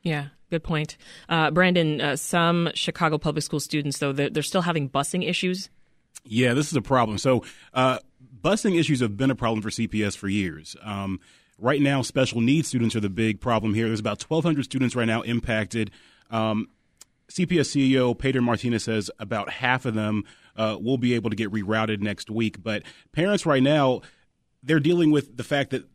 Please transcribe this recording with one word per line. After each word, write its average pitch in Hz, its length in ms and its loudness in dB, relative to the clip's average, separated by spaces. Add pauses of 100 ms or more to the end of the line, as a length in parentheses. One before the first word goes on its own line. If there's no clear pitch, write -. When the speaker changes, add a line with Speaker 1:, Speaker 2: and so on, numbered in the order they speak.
Speaker 1:
Yeah, 147 240 -4 (240)
good 165 120 -2
point. 156 340 -4 (320)
Uh, 160 220 2
Brandon, 170 500 4
uh, 143 160 0
some 170 580 2
Chicago 156 440 -2
public 151 260 -2
school 147 160 -4
students, 143 380 -4
though, 139 140 -2
they're, 143 180 -2
they're 151 120 -4
still 185 200 -2
having 160 260 -2
busing 160 400 -2
issues. 180 400 -4 (560)
Speaker 2:
Yeah, 120 300 2
this 147 140 0
is - 80 -6
a 127 40 2
problem. 113 380 2
So, 127 260 2 (300)
uh, 127 240 2 (440)
busing 190 360 2
issues 147 220 2
have 107 180 0
been 135 120 2
a 131 40 2
problem 113 280 -2
for 104 80 -6
C 113 180 -4
P 107 140 -2
S 101 120 0
for - 140 -8
years. 90 540 -2
Um, 98 380 -6 (380)
right 143 240 0
now, 139 180 2
special 123 400 0
needs 139 280 2
students 117 280 0
are 110 40 0
the 101 100 -2
big 110 320 -2
problem 107 320 0
here. 113 140 0
There's 110 120 -2
about 104 200 -4
twelve 160 240 -2
hundred 151 200 0
students 127 320 -2
right 120 100 0
now 113 140 0
impacted. 110 680 -2 (400)
Um, 110 380 -2 (600)
C - 160 -2
P 175 160 0
S 131 100 0
C 135 220 4
E 131 60 4
O 123 160 2
Pedro 131 260 0
Martinez 120 440 0
says 110 340 -2
about 104 320 -6
half 127 340 0
of 123 100 -2
them, 107 300 -2 (320)
uh, 107 240 -2
will 127 180 0
be 123 160 2
able 117 140 -2
to 107 80 -2
get 104 160 -4
rerouted 107 480 0
next 104 300 -6
week. 107 320 -2
But 107 200 -6 (300)
parents 185 320 0
right 139 180 4
now, 139 380 4 (600)
they're 151 180 2
dealing 165 300 4
with 143 260 0
the 123 80 -8
fact 139 260 -2
that 143 140 -4 (100)